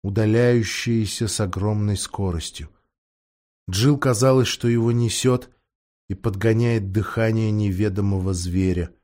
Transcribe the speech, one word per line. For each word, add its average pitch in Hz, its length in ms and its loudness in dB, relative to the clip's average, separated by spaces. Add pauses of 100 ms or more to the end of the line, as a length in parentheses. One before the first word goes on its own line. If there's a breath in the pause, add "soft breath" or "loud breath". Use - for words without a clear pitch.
удаляющееся 110 1200 0
с - 120 -4
огромной 104 580 -2
скоростью. 82 720 -6 (1000)
Джилл 123 280 2
казалось, 131 500 4
что - 200 -4
его 117 240 2
несет 120 580 0 (580)
и 98 80 -6
подгоняет 113 760 0
дыхание 110 600 0
неведомого 98 800 0
зверя. 90 600 0 (100)